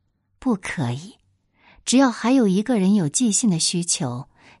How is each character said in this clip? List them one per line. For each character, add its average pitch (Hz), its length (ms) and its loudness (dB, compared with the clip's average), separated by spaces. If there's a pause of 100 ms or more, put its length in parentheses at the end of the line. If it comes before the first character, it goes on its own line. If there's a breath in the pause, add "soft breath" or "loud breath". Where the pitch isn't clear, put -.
(400)
不 247 160 -2
可 127 380 -6
以， 170 240 -14 (640 soft breath)
只 - 140 2
要 269 120 6
还 226 220 -2
有 262 160 4
一 190 160 2
个 240 160 0
人 190 160 4
有 180 140 2
寄 226 240 0
信 220 160 0
的 165 100 0
需 170 240 -2
求， 131 460 -6 (320 soft breath)